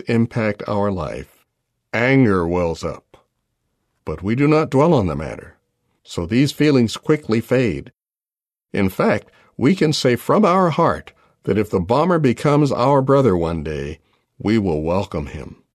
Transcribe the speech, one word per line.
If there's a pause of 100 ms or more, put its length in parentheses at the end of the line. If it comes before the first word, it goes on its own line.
impact
our
life, (540)
anger
wells
up. (880)
But
we
do
not
dwell
on
the
matter, (460)
so
these
feelings
quickly
fade. (800)
In
fact, (280)
we
can
say
from
our
heart (320)
that
if
the
bomber
becomes
our
brother
one
day, (400)
we
will
welcome
him." (180)